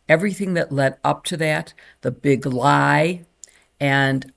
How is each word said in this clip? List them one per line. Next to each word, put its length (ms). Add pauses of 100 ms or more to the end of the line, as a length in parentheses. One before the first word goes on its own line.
everything 460
that 160
led 320
up 220
to 120
that, 380 (280)
the 100
big 340
lie, 720 (600)
and 560